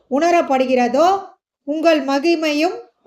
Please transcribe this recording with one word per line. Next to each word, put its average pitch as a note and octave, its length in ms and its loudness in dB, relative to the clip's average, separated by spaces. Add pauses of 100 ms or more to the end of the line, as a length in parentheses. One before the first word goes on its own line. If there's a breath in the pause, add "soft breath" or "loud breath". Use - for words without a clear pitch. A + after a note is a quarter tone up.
(120)
உணரப்படுகிறதோ C4 960 2 (600)
உங்கள் D#4 360 0
மகிமையும் D#4 720 -2 (320)